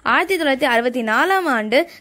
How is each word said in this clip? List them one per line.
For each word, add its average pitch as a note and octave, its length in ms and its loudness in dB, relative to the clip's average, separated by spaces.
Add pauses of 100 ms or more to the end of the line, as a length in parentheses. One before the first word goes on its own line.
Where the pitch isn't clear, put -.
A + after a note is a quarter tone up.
ஆயிரத்தி E4+ 340 0
தொள்ளாயிரத்தி C#4+ 360 0
அறுபத்தி A#3+ 300 0
நாலாம் D#4+ 460 0
ஆண்டு A3 300 0 (220)